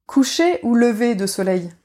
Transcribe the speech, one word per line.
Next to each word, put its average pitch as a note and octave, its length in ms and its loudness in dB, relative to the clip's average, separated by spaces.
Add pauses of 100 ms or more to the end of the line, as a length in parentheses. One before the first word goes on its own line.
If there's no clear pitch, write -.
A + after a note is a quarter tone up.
Coucher E4 560 0
ou A#3 120 0
lever A#3 400 2
de F#3+ 120 -4
soleil ? F#3 420 -2 (160)